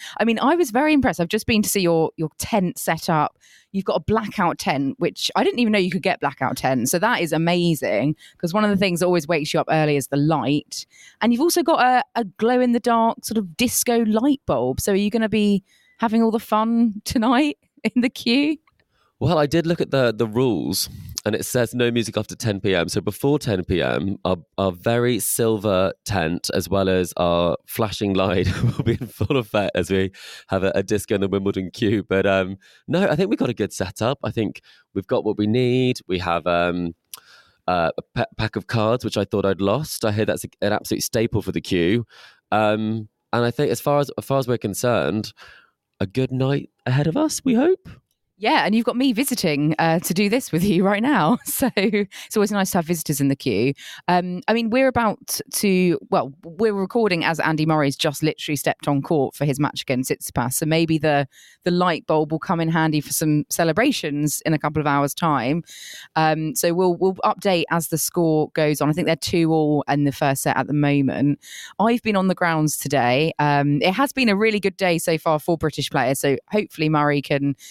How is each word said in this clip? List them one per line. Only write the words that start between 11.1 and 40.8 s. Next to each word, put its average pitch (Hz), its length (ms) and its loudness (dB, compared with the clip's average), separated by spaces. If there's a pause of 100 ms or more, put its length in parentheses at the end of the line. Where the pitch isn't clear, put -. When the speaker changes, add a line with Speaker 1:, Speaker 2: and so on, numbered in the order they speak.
Speaker 1:
And 233 120 2
you've 233 100 0
also 339 200 2
got 226 180 2
a, 247 220 4 (140)
a 226 80 0
glow-in-the-dark 233 1000 0
sort 220 140 -4
of 180 180 -6
disco 233 480 0
light 220 420 2
bulb. 127 340 0
So - 120 0
are 196 40 4
you 202 140 2
gonna 226 180 0
be 208 340 2 (360)
having 226 260 2
all 226 80 2
the 226 80 -2
fun 220 600 0
<laughs> - 20 -20
tonight 269 540 2 (260)
in 233 180 0
the 240 80 0
queue? 285 460 0 (640)
Speaker 2:
Well, 156 200 2
I 147 80 4
did 156 200 0
look 170 140 0
at - 120 -2
the, 127 200 2
the 110 140 -2
rules, 104 640 0 (340)
and 107 100 0
it 76 120 -4
says 120 280 -2
no 120 160 0
music 113 280 -2
after - 180 -6
ten 101 240 -2
P 98 140 2
M. 85 160 0
So 104 100 -2
before 139 380 0
ten 92 260 -2
P 90 160 0
M, 69 460 -2
our, 90 100 2 (220)
our 95 140 2
very 120 480 0
silver 101 720 2 (100)
tent, 85 480 -2
as 87 160 -2
well 95 220 2
as 90 260 0
our 87 400 2 (100)
flashing 104 460 -2
light, 92 340 2 (160)
<laughs> 117 140 0
will - 80 -2
be 117 160 0
in 113 60 -8
full 123 320 -4
effect 104 360 -2
as 90 160 -2
we 95 220 0 (360)
have 95 160 0
a, 95 100 0
a 101 80 0
disco 101 320 -2
in 98 80 0
the 98 60 0
Wimbledon 95 420 -2
queue. 107 320 0
But, 95 240 0
um, 95 320 2 (300)
no, 175 200 0
I 147 80 2
think 190 140 0
we've - 80 0
got 180 100 -2
a 120 60 -4
good 101 180 -4
setup. 110 500 -4
I - 80 -4
think 107 300 -4 (320)
we've 98 140 -6
got 117 180 0
what 101 140 0
we 104 80 2
need. 127 600 2
We 90 120 -2
have, 85 280 -2
um, 87 480 0 (720)
uh, 87 300 0
a - 60 -8 (120)
pa-, 120 120 0 (100)
pack 110 200 -4
of 101 100 -6
cards, 113 360 0
which 110 140 -6
I 104 80 0
thought 98 220 0
I'd 95 160 0
lost. 117 420 -2
I 107 80 0
hear 104 140 0
that's - 180 -2
a, - 40 -14 (120)
an 104 140 0
absolute - 280 -4